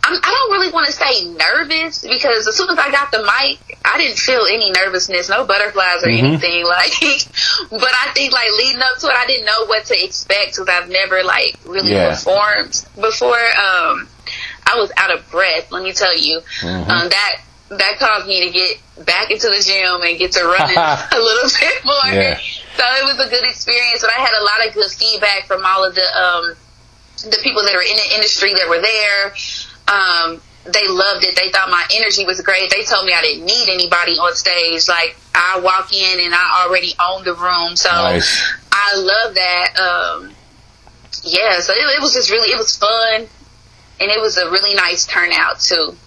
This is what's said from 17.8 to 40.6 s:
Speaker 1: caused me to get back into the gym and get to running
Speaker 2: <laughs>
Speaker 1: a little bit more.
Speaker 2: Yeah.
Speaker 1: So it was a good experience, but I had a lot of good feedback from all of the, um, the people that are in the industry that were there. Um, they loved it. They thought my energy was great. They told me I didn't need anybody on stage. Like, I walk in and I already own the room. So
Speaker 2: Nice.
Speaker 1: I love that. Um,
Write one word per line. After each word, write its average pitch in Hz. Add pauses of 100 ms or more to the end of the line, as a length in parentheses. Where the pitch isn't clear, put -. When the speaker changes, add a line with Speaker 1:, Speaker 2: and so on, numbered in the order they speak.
Speaker 1:
caused 214
me 190
to 180
get -
back 190
into 220
the -
gym 185
and 170
get 180
to 180
running 180
Speaker 2:
<laughs> 156
Speaker 1:
a -
little 226 (100)
bit -
more. 277
Speaker 2:
Yeah. 95 (400)
Speaker 1:
So - (160)
it 277
was 277
a 214
good 247
experience, 240
but 220
I 247
had 247
a 208
lot 220
of 214
good 202
feedback 208
from 190
all 190
of 185
the, 185
um, 175 (760)
the 220
people 214
that 202
are 180
in 202
the 208
industry 202
that 185
were 170
there. 208 (540)
Um, 175 (240)
they 202
loved 190
it. 180
They 185
thought 190
my 175 (100)
energy 202
was 185
great. 185
They 202
told 196
me 180
I 170
didn't 156
need 220
anybody 175
on 170
stage. 170
Like, 170 (200)
I 180
walk 185
in 185
and 175
I 180
already 175
own 185
the 175
room. 175
So 185
Speaker 2:
Nice. 170 (300)
Speaker 1:
I 202
love 196
that. 180
Um, 180 (920)